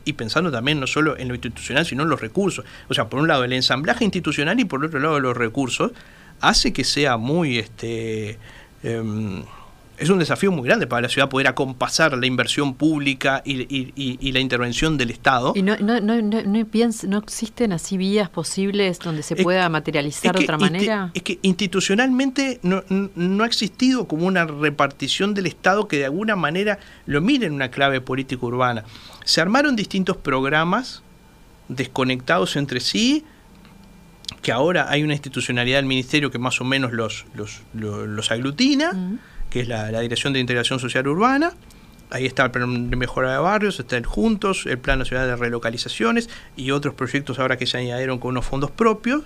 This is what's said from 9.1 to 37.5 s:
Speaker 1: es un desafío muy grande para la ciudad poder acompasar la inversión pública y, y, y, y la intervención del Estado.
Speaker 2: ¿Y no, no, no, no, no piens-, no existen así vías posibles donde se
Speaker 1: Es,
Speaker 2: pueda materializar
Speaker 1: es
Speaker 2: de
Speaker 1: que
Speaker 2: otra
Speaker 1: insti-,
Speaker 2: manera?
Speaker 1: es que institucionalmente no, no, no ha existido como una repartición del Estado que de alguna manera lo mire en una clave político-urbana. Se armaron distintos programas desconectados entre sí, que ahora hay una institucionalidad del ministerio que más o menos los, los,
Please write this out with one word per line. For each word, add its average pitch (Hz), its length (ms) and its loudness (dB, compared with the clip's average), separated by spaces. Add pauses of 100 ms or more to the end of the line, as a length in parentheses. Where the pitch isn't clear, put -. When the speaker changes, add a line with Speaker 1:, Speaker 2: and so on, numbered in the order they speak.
Speaker 1:
es 143 140 0
un 196 80 6
desafío 170 340 2
muy 135 160 -2
grande 180 200 4
para 120 160 0
la 120 40 0
ciudad 135 220 2
poder 135 180 2
acompasar 131 680 0
la 123 80 0
inversión 131 480 0
pública 139 720 0
y, 135 160 -4
y, 127 340 -6
y, 131 240 -4
y 135 120 -4
la 127 80 2
intervención 123 580 0
del 120 140 0
Estado. 131 440 2
Speaker 2:
¿Y 196 60 0
no, 202 160 2
no, 220 240 0
no, 220 180 2
no, 214 220 0
no 202 240 2
piens-, 220 420 0
no 196 120 0
existen 220 520 -4
así 170 240 -4
vías 196 320 2
posibles 190 720 0
donde 156 220 -4
se 160 140 -4
Speaker 1:
Es, 185 80 2
Speaker 2:
pueda 180 260 4
materializar 151 640 0
Speaker 1:
es 185 60 4
Speaker 2:
de 143 60 2
Speaker 1:
que - 40 2
Speaker 2:
otra 156 60 2
Speaker 1:
insti-, 185 140 4
Speaker 2:
manera? 196 420 0
Speaker 1:
es 175 80 -6
que 185 220 -4
institucionalmente 247 1200 2
no, 185 260 2
no, 196 260 -2
no 190 280 2
ha 233 40 2
existido 240 600 0
como 165 180 0
una 185 200 4
repartición 147 920 0
del 196 100 0
Estado 196 420 2
que 151 120 0
de 139 60 0
alguna 196 300 -2
manera 190 440 0 (260)
lo 143 160 2
mire 240 240 2
en 156 80 -2
una 139 160 -2
clave 135 320 2
político-urbana. 127 800 -2 (400)
Se - 180 2
armaron 254 340 4
distintos 190 420 0
programas 151 840 0 (640)
desconectados 131 840 0
entre 139 240 -2
sí, 247 440 2 (1200)
que - 100 -2
ahora 143 380 2
hay 147 140 2
una 151 100 0
institucionalidad 127 640 0
del 139 80 2
ministerio 131 460 2
que - 80 -4
más 127 200 -2
o 127 60 -4
menos 131 260 0
los, 113 340 -4 (100)
los, 107 260 -10 (140)